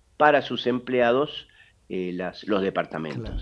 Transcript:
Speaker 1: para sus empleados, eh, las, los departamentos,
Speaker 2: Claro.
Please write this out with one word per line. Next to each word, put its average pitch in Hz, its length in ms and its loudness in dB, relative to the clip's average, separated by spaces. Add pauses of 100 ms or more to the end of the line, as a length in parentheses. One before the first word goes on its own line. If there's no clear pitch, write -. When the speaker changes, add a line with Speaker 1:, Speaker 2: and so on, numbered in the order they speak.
(160)
Speaker 1:
para 147 280 6
sus 123 240 -4
empleados, 123 800 0 (420)
eh, 92 240 -4
las, 90 340 -8
los 101 140 0
departamentos, 82 640 -4
Speaker 2:
Claro. - 180 -6